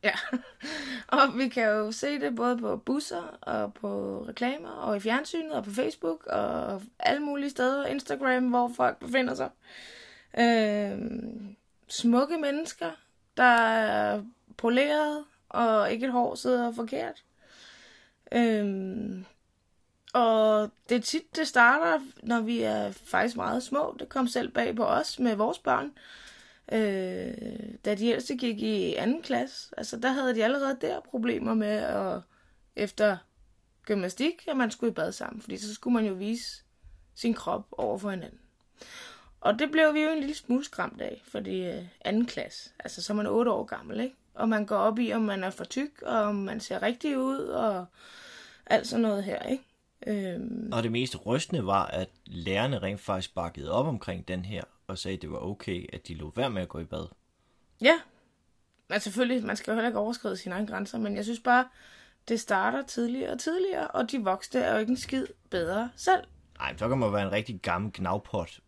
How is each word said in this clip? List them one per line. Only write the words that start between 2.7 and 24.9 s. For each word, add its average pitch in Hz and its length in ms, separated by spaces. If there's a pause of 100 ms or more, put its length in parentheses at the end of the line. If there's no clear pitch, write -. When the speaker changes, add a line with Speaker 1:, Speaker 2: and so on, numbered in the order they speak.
Speaker 1:
busser 294 680
og 208 320
på 202 540
reklamer 254 400
og - 280
i 202 40
fjernsynet 302 520
og 233 120
på 202 60
Facebook 311 560
og - 560 (160)
alle 285 240
mulige 285 280
steder, 269 360
Instagram, 262 580
hvor 240 320
folk 247 220
befinder 254 360
sig. 254 160 (880)
Øhm, 214 1200 (320)
smukke 269 500
mennesker, 311 520 (460)
der - 80 (240)
er 208 540 (340)
poleret, 294 680 (240)
og 220 440
ikke 233 140
et 254 60
hår 240 220
sidder 240 380
forkert. 233 520 (1080)
Øhm, 202 920 (880)
og 220 580 (180)
det 247 80
er 226 60
tit, - 340
det 320 120
starter, 294 520 (220)
når 233 180
vi 226 220
er 208 300 (120)
faktisk 233 320
meget 247 260
små. 285 380
Det - 80
kom 262 200
selv 240 220
bag - 260
på 226 80
os - 340